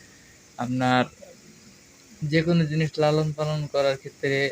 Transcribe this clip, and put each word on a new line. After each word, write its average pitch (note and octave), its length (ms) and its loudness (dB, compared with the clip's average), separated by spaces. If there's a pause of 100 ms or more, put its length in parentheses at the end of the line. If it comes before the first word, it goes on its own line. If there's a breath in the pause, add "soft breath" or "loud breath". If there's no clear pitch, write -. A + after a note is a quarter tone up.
(580 loud breath)
আপনার B2+ 480 0 (1160)
যে D#3 180 2
কোনো E3+ 240 2
জিনিস D3+ 320 -2
লালন D3+ 340 2
পালন D3+ 400 -4
করার C#3 260 0
ক্ষেত্রে C#3 540 -2